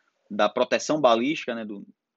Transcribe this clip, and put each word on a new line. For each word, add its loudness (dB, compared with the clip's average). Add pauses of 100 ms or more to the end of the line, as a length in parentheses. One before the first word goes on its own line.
(300)
da 2
proteção -2
balística, 2
né? -10
Do... -14 (300)